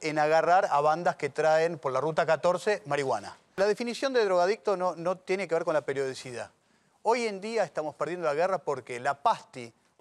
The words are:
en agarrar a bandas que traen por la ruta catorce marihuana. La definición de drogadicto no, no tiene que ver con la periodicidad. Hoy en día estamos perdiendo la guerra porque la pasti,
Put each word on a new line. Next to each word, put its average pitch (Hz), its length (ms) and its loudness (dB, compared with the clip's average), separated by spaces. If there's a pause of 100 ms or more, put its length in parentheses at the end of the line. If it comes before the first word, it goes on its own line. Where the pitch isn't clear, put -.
en 151 160 -4
agarrar 160 540 4
a 143 100 4
bandas 165 340 2
que 143 140 -6
traen 160 480 2
por 139 140 -4
la 131 100 0
ruta 160 240 0
catorce 175 640 0
marihuana. 131 500 -2 (200)
La 196 100 2
definición 240 460 -2
de 233 120 4
drogadicto 190 500 2
no, 180 200 -2
no 170 240 -2
tiene 185 280 -4
que 160 60 -2
ver 170 120 2
con 165 100 0
la 147 60 2
periodicidad. 131 680 -6 (540)
Hoy 233 240 2
en 196 120 -6
día 220 240 -2
estamos 156 300 -6
perdiendo 165 320 -4
la 147 80 2
guerra 180 240 0
porque 127 420 -6
la 139 220 -4
pasti, 135 500 -2 (300)